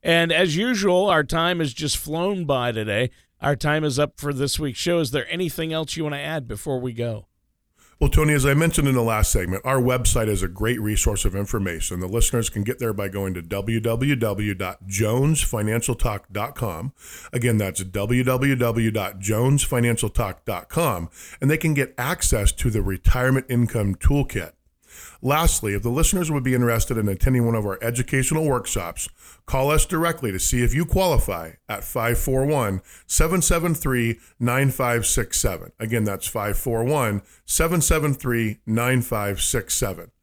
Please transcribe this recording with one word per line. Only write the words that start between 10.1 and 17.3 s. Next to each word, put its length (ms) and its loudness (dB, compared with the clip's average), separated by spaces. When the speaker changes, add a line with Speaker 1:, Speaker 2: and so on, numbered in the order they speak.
Speaker 2:
is 140 0
a 60 -2
great 320 -2
resource 460 0
of 100 0
information. 640 -2
The 60 -4
listeners 420 0
can 160 -4
get 140 -4
there 160 -4
by 160 -4
going 240 -4
to 80 -8
w 360 -2
w 380 0
w 380 -2
dot 320 -8
jones 560 0
financial 520 -2
talk 380 -2
dot 220 -6
com. 400 -6